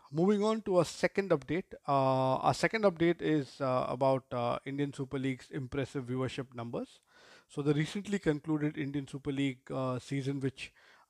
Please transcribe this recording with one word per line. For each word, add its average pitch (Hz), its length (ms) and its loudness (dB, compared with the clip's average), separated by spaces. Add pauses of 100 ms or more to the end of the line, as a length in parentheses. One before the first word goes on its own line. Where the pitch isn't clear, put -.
(100)
Moving 196 320 4
on 220 200 0
to 185 160 2
our 165 60 6
second 196 460 -2
update. 156 440 -2 (120)
Uh, 131 520 4
our 139 160 2
second 214 280 0
update 170 400 2
is, 156 380 0
uh, 127 280 0
about, 135 440 2
uh, 120 340 -2
Indian 139 260 -4
Super 135 280 -6
League's 131 320 -4
impressive 131 540 -6
viewership 127 460 -6
numbers. 120 460 -8 (480)
So - 160 -8
the 147 100 2
recently 196 460 -2
concluded 151 580 0
Indian 139 300 -4
Super 143 260 -6
League, 135 380 -2
uh, 131 300 -2
season, 139 400 -4
which - 320 -4 (380)